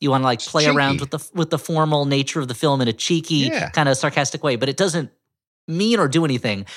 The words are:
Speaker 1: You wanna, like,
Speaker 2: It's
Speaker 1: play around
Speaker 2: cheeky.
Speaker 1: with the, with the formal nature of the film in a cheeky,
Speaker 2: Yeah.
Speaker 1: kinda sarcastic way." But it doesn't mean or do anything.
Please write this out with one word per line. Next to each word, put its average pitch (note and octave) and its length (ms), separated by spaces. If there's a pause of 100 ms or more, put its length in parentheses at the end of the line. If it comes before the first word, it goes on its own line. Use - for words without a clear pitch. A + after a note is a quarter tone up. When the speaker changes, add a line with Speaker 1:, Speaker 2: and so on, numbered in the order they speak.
Speaker 1:
You C#3+ 100
wanna, C3 140
like, B2 160
Speaker 2:
It's - 100
Speaker 1:
play D3+ 160
around C#3+ 320
Speaker 2:
cheeky. - 20
Speaker 1:
with C#3 120
the, - 200
with E3 160
the D#3+ 100
formal D#3 460
nature C#3 340
of C3 100
the B2 60
film C#3 280
in A#2 60
a A2+ 40
cheeky, D#3 580
Speaker 2:
Yeah. C#4 200
Speaker 1:
kinda C#3+ 240
sarcastic C#3+ 500
way." C3+ 120
But A#2+ 120
it C#3 80
doesn't E3+ 320 (580)
mean G#3 320
or E3 100
do E3 180
anything. A2+ 400 (100)